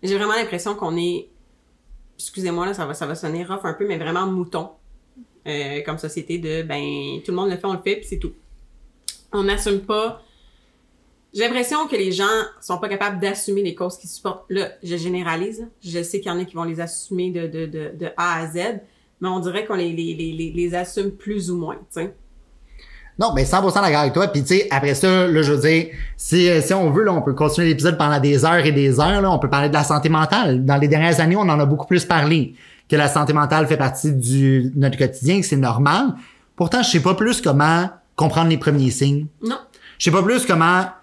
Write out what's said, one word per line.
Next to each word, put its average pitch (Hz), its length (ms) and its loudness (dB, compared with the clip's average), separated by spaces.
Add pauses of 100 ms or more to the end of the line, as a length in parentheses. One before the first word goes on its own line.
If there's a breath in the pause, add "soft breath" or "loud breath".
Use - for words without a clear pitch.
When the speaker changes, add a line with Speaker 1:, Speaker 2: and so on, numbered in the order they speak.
Speaker 1:
J'ai 196 140 -2
vraiment 208 180 -2
l'impression 214 400 -6
qu'on 170 220 -6
est, 170 320 -4 (880)
excusez-moi, 175 480 -6
là, 196 80 -6
ça 180 120 -8
va, 143 80 -8
ça 151 120 -10
va 147 80 -8
sonner 165 300 -8
rough 190 200 -10
un 160 100 -6
peu, 202 120 -6
mais 170 120 -4
vraiment 170 280 -4
mouton, 180 440 -6 (760)
euh, 147 380 -8
comme 160 140 -8
société 165 400 -10
de, 160 240 -6
ben, 143 640 -8
tout - 60 -10
le 175 60 -4
monde 196 140 -2
le 180 60 -6
fait, 185 100 -8
on 190 80 -4
le 180 100 -8
fait, 196 120 -2
puis 214 120 -14
c'est 175 100 -8
tout. 156 140 -8 (1000)
On 202 120 -2
n'assume 202 360 -2
pas. 214 420 -6 (1120 soft breath)
J'ai 208 80 -2
l'impression 247 460 -2
que 269 80 -4
les 190 160 -2
gens 185 120 -2 (360)
sont 180 180 -6
pas 208 100 -6
capables 196 320 -4
d'assumer 196 420 -4
les 175 120 -4
causes 180 240 -8
qu'ils 175 120 -18
supportent. - 380 -10
Là, 190 200 -4 (140)
je 175 140 -8
généralise, 180 640 -6
là. 233 60 -12 (180)
Je 170 180 -6
sais 180 180 -6
qu'il 196 100 -8
y 170 40 -4
en 175 60 -2
a 185 40 -4
qui 180 100 -20
vont 170 100 -6
les 165 160 -6
assumer 180 500 -6
de, 170 180 -6
de, 160 180 -8
de, 151 320 -10
de 170 80 -8 (100)
A 170 240 -2
à 165 60 -8
Z, 160 120 -8 (640 soft breath)
mais 180 80 -4
on 185 120 -4
dirait 185 260 -4
qu'on 214 80 -6
les, 175 180 -2
les, 165 220 -6
les, 160 180 -8
les, 160 200 -8
les 170 220 -4
assume 185 360 -4
plus 196 400 -6
ou 180 60 -2
moins, 170 180 -6
tu - 260 -12
sais. 190 140 -8 (1040 soft breath)
Speaker 2:
Non, 220 140 2
mais 135 120 2
cent 180 160 2
pour 190 100 4
cent 196 100 2
d'accord 160 200 4
avec 143 120 2
toi. 185 140 2
Puis, 143 160 0
tu 180 140 2
sais, 202 160 2
après 139 220 2
ça, 185 340 4
là, 160 140 4
je 143 100 2
veux 147 160 4
dire, 165 180 4 (300 loud breath)
si, 175 320 4
euh, 170 120 6
si - 140 2
on 185 160 2
veut, 180 140 4
là, 202 80 4
on 165 100 0
peut 143 100 0
continuer 151 360 2
l'épisode 156 280 2
pendant 147 220 2
des 139 260 4
heures 165 220 4
et 156 60 4
des 139 260 4
heures, 180 220 4
là. 196 100 2
On 165 80 2
peut 135 120 0
parler 143 180 2
de 143 60 0
la 147 100 4
santé 151 240 2
mentale. 156 560 2
Dans 139 120 4
les 143 120 4
dernières 156 320 4
années, 165 160 4
on 208 60 2
en 156 180 4
a 143 60 4
beaucoup 147 200 0
plus 175 180 2
parlé, 156 500 2 (340 loud breath)
que 156 80 2
la 147 120 4
santé 147 240 2
mentale 151 360 2
fait 156 80 2
partie 139 360 0
du, 131 580 2
de 139 100 -4
notre 135 180 2
quotidien, 139 420 0
que 180 60 -2
c'est 151 100 0
normal. 143 580 2 (420 loud breath)
Pourtant, 240 260 0
je 240 80 0
sais 175 120 2
pas 185 120 2
plus 214 260 0
comment 160 480 4 (280)
comprendre 165 340 2
les 160 80 2
premiers 139 320 2
signes. 143 360 0 (160)
Speaker 1:
Non. 226 160 -4 (400 loud breath)
Speaker 2:
Je - 80 -6
sais - 40 2
pas 190 140 4
plus 247 200 2
comment 180 380 4 (200)